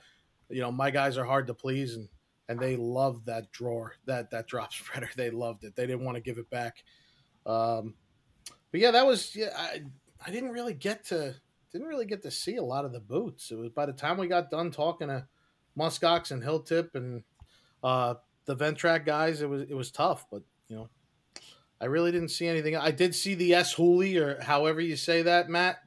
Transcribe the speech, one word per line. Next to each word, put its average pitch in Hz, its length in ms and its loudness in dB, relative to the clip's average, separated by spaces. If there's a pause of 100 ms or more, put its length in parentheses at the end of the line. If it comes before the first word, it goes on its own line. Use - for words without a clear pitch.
(500)
you 127 100 -4
know, 120 100 -2
my 135 200 0
guys 139 260 2
are 131 80 -2
hard 135 220 0
to 123 80 -6
please, 131 420 -4
and, 107 140 -14 (400)
and 120 100 -6
they 131 160 -2
loved 120 500 -2
that 113 260 -8
drawer, 117 420 -8 (100)
that, 123 280 -4
that 113 160 -6
drop 117 240 -6
<laughs> - 20 -10
spreader. - 420 -10
They 120 140 -2
loved 117 340 -6
it. 104 100 -18
They 123 120 -2
didn't 127 180 -4
wanna 123 160 -6
give 117 160 -8
it 117 140 -12
back. 120 340 -6 (640)
Um, 113 480 0 (760)
but 170 100 -2
yeah, 233 100 8
that 247 160 8
was, 233 280 2
yeah, 214 220 -6
I, 160 240 -6 (440)
I - 60 -10
didn't 247 200 -6
really 233 240 -6
get 196 320 -4
to, 147 280 -4 (380)
didn't 254 160 -8
really 269 180 -4
get 196 180 -8
to 139 60 -10
see 170 260 -6
a 208 60 -4
lot 135 220 -2
of 127 80 -8
the 120 80 -10
boots. 135 500 -6
It 113 60 -8
was 117 140 -8
by 143 160 -2
the 139 80 -6
time 156 240 -2
we 180 100 -2
got 175 220 0
done 165 200 -2
talking 151 380 -2
to 135 180 -4 (500)
Muskox 165 540 2
and 127 120 -6
Hilltip 160 520 0
and, 123 300 -8 (580)
uh, 127 320 2 (300)
the 143 100 -4
Ventrac 151 520 2
guys, 156 340 2
it 147 80 -2
was, 139 140 -2
it 139 120 -8
was 127 160 -6
tough, 160 400 0
but, 101 120 -12 (260)
you 110 80 -14
know, 110 120 -12 (920)
I 117 60 -4
really 170 260 2
didn't 170 180 0
see 170 160 -4
anything. 160 300 0
I 151 160 2
did 175 240 2
see 196 180 -2
the 175 200 6
S 175 180 6
Hooley, 180 440 6
or 139 240 2
however 151 400 4
you 165 140 0
say 165 280 2
that, 175 260 6
Matt, 175 380 2